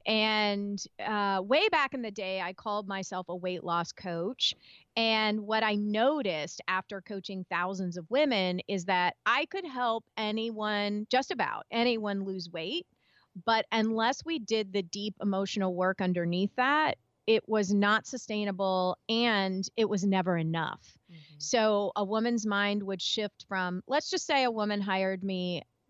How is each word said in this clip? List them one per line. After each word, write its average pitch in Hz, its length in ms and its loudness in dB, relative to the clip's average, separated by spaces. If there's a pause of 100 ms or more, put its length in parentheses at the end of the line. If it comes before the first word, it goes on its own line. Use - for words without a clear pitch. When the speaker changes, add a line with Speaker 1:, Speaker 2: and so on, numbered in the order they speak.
Speaker 1:
And, 208 800 0 (160)
uh, 202 460 0
way 302 240 4
back 285 240 0
in 262 80 -4
the 226 80 -6
day, 190 320 -4
I 180 120 -4
called 208 340 -4
myself 190 420 -6
a 175 60 -6
weight 180 280 -4
loss 170 280 -2
coach. 175 640 -4 (420)
And 220 440 2
what 214 200 0
I 214 140 2
noticed 208 920 2
after 190 340 -4
coaching 190 500 -8
thousands 180 460 -2
of 165 120 -12
women 214 580 2
is 190 180 -2
that 180 300 4 (120)
I 262 180 2
could 381 220 -6
help 247 380 -2 (120)
anyone, 214 920 -2
just 254 180 2
about 190 400 -4
anyone, 220 560 0
lose 185 240 -6
weight. 175 380 -6 (580)
But 226 260 2
unless 226 540 0
we 330 140 -2
did 214 340 -2
the 196 80 0
deep 202 400 -6
emotional 196 540 0
work 185 260 2
underneath 180 540 0
that, 294 420 2 (300)
it 220 200 4
was 208 240 2
not 208 360 4
sustainable 190 880 0 (100)
and 202 560 2 (140)
it 220 100 4
was 190 160 0
never 190 320 2
enough. 160 460 -2 (300)
Speaker 2:
Mm-hmm. 160 260 -20
Speaker 1:
So 214 580 2
a 208 80 0
woman's 220 440 0
mind 202 340 0
would 190 220 -6
shift - 440 -4
from, 185 380 -4
let's 294 240 -2
just - 160 -2
say 277 200 2
a 247 40 2
woman 208 320 -2
hired 190 420 0
me 180 380 -2 (280)